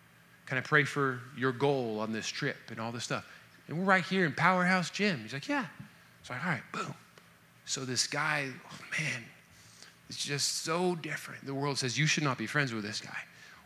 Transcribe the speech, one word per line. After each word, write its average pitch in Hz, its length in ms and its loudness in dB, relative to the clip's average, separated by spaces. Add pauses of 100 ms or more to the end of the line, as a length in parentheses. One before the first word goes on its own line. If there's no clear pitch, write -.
(460)
Can 131 120 -2
I 120 40 0
pray 147 220 6
for 135 360 0 (160)
your 131 160 2
goal 123 480 2
on 110 120 -2
this 107 140 -2
trip - 300 -2 (140)
and 113 100 -8
all 113 100 -4
this 117 140 -6
stuff?" 117 200 -4 (440)
And 151 100 -4
we're 190 60 0
right 185 200 4
here 190 200 2
in 143 80 4
Powerhouse 180 580 4
Gym. 190 320 0
He's 110 100 -10
like, 143 160 -6
"Yeah." 277 180 0 (540)
It's - 100 -12
like, 127 140 -6
"All 180 60 0
right, 120 120 -2 (100)
boom." - 220 -6 (720)
So - 180 -2
this 127 220 0
guy, 147 420 0 (240)
oh 147 60 -14 (200)
man, 127 260 -2 (840)
it's - 160 -6
just 139 400 -2
so 175 320 2
different. - 500 -8
The 139 80 -4
world 139 240 0
says, 127 180 0
"You 156 100 6
should 151 180 4
not 131 140 2
be 110 80 -2
friends 139 260 2
with 110 100 -2
this 107 180 -4
guy." - 180 -10 (460)